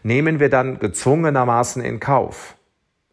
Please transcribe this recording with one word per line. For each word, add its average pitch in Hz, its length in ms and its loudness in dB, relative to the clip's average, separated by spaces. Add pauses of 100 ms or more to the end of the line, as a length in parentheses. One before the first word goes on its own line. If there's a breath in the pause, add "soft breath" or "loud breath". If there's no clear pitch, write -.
nehmen 143 360 0
wir 139 100 4
dann 127 280 0
gezwungenermaßen 123 1040 0
in 117 180 -6
Kauf. - 580 -2 (560)